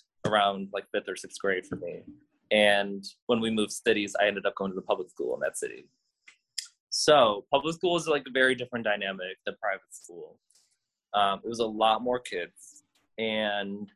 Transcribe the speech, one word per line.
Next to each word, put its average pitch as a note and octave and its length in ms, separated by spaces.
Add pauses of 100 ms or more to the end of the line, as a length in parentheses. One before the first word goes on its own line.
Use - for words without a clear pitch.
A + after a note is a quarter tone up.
(260)
around, G2+ 460
like, G2 200
fifth G#2 160
or F#2 80
sixth - 240
grade F#2 260
for F#2+ 100
me. F2 280 (460)
And G2+ 540 (220)
when A#2+ 140
we A2+ 100
moved G#2+ 220
cities, G#2 480
I G2+ 80
ended G2+ 180
up G2 100
going G2 160
to F#2 40
the F#2+ 60
public - 280
school B1+ 240
in C2+ 60
that - 180
city. - 300 (1000)
So A2+ 600
public D3+ 240
school F3 220
is, D#3+ 100
like, D3 200
a C3+ 40
very C3 240
different A#2+ 300
dynamic G2 600
than G2 160
private G2 320
school. E2+ 460 (760)
Um, G2 300
it G2+ 40
was A#2 120
a A#2 60
lot A2 360
more B2 180
kids, - 640 (340)
and, G#2 760